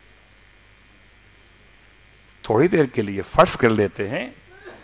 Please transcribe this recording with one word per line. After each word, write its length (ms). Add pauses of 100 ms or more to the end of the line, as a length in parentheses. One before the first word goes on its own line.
(2500)
थोड़ी 240
देर 200
के 140
लिए 220
फ़र्ज़ 340
कर 140
लेते 360
हैं 220 (540)